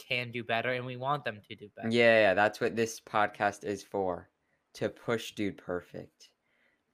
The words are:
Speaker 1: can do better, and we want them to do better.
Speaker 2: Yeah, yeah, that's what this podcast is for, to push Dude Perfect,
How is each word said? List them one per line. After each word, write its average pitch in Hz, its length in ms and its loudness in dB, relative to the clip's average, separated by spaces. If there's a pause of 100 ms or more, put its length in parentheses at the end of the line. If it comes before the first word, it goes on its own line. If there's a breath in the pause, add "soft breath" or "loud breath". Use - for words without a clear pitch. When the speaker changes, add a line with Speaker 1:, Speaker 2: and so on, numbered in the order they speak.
Speaker 1:
can 123 260 -4
do 120 120 -6
better, 117 280 0
and 127 140 -4
we 127 120 -10
want 135 260 -4
them 107 240 -6
to 110 80 -14
do 104 140 -16
better. - 200 -10
Speaker 2:
Yeah, 113 320 6
yeah, 98 120 6
that's 104 260 2
what 110 160 -2
this 113 240 -2
podcast 104 640 -2
is 98 180 -6
for, 90 460 -6 (460)
to 110 160 -4
push - 440 -6
Dude 101 240 -4
Perfect, - 720 -10 (640)